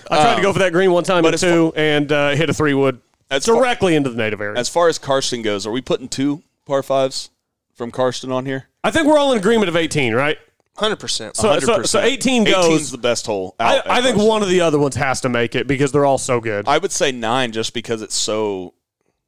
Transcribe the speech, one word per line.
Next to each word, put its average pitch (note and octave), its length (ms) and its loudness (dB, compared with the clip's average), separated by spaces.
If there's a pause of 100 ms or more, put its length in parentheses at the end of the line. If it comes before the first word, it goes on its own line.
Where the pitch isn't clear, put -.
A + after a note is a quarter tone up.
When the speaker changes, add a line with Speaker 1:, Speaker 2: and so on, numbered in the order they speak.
Speaker 1:
I E3+ 140 0
tried C#3+ 120 4
to - 20 0
Speaker 2:
Um, - 60 0
Speaker 1:
go F#3+ 100 2
for F3+ 80 -2
that F#3 120 2
green F#3 200 2
one F3 100 2
time F3 200 2
Speaker 2:
but D#3+ 80 4
Speaker 1:
in E3 40 0
Speaker 2:
as E3 60 -4
Speaker 1:
two E3+ 340 2
Speaker 2:
far D#3 80 -2
Speaker 1:
and, D3 300 0
uh, C#3+ 240 2
hit D#3 120 0
a C#3 60 -2
three D3 200 0
wood C3+ 260 0 (280)
Speaker 2:
as C#3 160 -2
far A3+ 120 4
Speaker 1:
directly A#3 400 2
into C#3 140 2
the A2+ 60 -8
native G#2+ 240 -2
area. G#2 200 -6
Speaker 2:
As A#2+ 80 -6
far E3+ 200 2
as D#3 120 0
Karsten C3 420 -2
goes, G#2 240 -2
are G#2+ 60 -4
we B2+ 80 -4
putting B2+ 280 -4
two C#3+ 340 -4 (240)
par C#3 160 -2
fives C3+ 480 -2 (440)
from A#2+ 160 -10
Karsten B2+ 400 -4
on C3 140 -2
here? C3+ 220 -6 (180)
Speaker 1:
I G#3 60 0
think D4 160 0
we're D4+ 100 6
all C#4+ 160 2
in A#3+ 60 0
agreement G#3 320 2
of D#3+ 60 -2
eighteen, D3 360 0
right? C3+ 240 0 (400)
Speaker 3:
Hundred G#3 200 -2
percent. - 380 -8
Speaker 1:
So, - 80 -4 (120)
so, F3 60 2
so F#3+ 120 -4
Speaker 2:
Hundred G#3+ 120 2
percent. - 220 0
Speaker 1:
eighteen B3+ 380 2
goes. F#3 220 4
Speaker 2:
Eighteen's D#3 240 2
the B2+ 80 -10
best A#2 260 -2
hole F#2+ 340 -4
out A2+ 140 0
Speaker 1:
I, C4+ 60 4
Speaker 2:
at - 120 -4
Speaker 1:
I - 120 2
think B3 140 0
Speaker 2:
Karsten. G#3 120 2
Speaker 1:
one G#3+ 140 2
of F#3+ 80 -2
the F3+ 100 4
other D#3 180 2
ones C#3+ 180 0
has C3 260 -2
to C3 80 0
make A#2 240 0
it B2+ 120 -2
because C3 260 0
they're C#3+ 120 2
all C3+ 140 2
so B2 220 -2
good. G#2+ 280 -4
Speaker 2:
I C#3+ 80 4
would F3 160 -2
say D3+ 180 0
nine A#2+ 420 -2
just A2+ 200 -6
because A2+ 300 -6
it's - 120 -10
so, G#2 600 -4 (540)